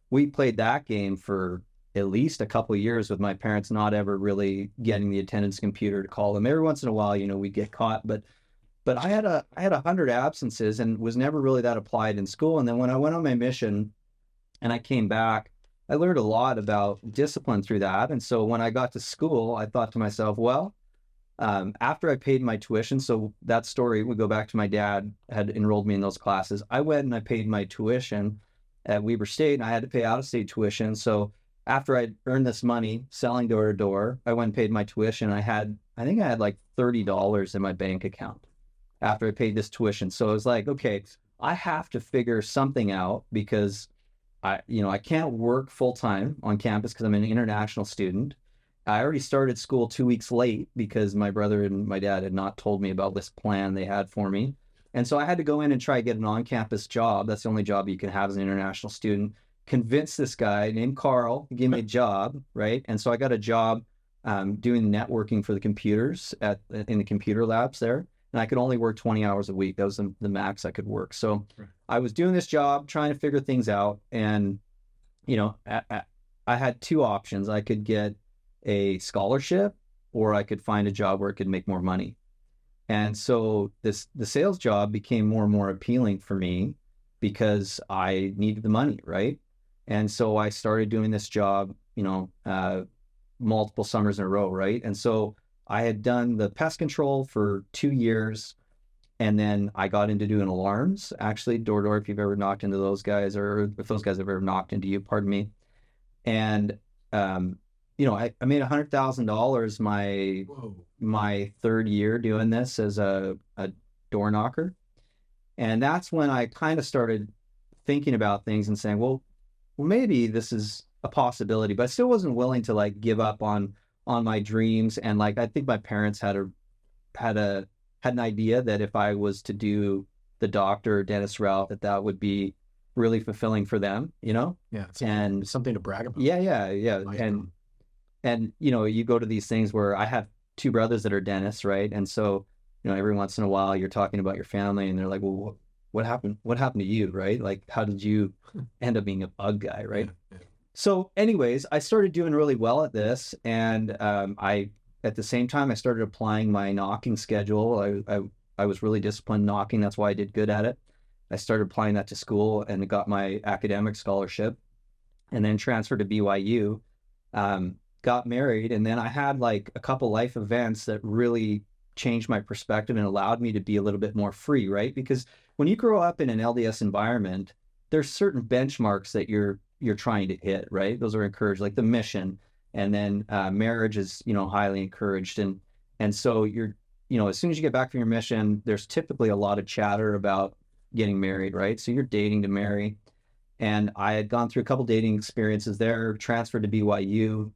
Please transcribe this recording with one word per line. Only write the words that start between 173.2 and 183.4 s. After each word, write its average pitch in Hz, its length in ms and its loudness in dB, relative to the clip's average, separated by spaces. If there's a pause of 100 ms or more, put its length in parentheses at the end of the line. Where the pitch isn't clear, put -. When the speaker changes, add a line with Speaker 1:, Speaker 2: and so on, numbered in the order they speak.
Speaker 1:
me 117 120 -2
to 104 80 0
be 104 160 0
a 98 60 2
little 101 160 0
bit 104 160 -2
more 101 160 0
free, 120 380 0
right? 104 260 -2
Because 131 300 -2 (320)
when 147 100 2
you 208 100 4
grow 220 260 4
up 170 180 0
in 135 80 2
an 110 120 0
L 117 120 2
D 120 140 2
S 110 160 -2
environment, 101 720 0 (340)
there's 151 220 0
certain 143 320 0
benchmarks 113 720 0
that - 180 -2
you're, 101 280 2 (220)
you're 110 140 2
trying 104 340 -2
to 92 80 -4
hit, 95 340 -4
right? 98 300 -2
Those 110 140 -2
are 107 100 0
encouraged, 101 360 0
like 101 140 -4
the 123 80 0
mission. 104 560 0 (360)
And 101 180 0
then, 101 360 0
uh, 95 220 0